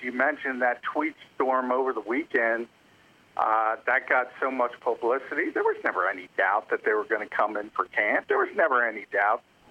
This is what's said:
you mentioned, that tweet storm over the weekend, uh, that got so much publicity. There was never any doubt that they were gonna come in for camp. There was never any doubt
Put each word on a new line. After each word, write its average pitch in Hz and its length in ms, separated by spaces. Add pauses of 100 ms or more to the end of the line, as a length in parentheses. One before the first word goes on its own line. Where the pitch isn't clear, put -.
you 127 100
mentioned, 131 480
that 123 220
tweet 151 320 (200)
storm 131 380
over 131 220
the 113 80
weekend, 117 640 (720)
uh, 110 380 (100)
that 131 220
got 127 300
so 135 120
much 123 300
publicity. 131 720
There 415 120
was 440 200
never 92 260
any 92 280
doubt 98 320
that - 160
they 110 80
were 107 120
gonna 107 220
come 107 300
in 104 140
for - 160
camp. 117 420
There 415 100
was 370 160
never 139 320
any 107 240
doubt 101 320 (280)